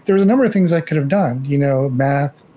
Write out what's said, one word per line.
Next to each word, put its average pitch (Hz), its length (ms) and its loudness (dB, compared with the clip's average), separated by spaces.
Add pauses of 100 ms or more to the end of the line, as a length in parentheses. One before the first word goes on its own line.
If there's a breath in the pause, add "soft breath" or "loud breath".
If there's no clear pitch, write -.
there 196 100 2
was 196 80 2
a - 20 4
number 247 180 2
of 220 100 0
things 180 200 2
I 165 80 0
could 156 160 -4
have 139 120 -2
done, 135 360 -2
you 143 140 -2
know, 139 320 0
math, 139 520 -2 (140)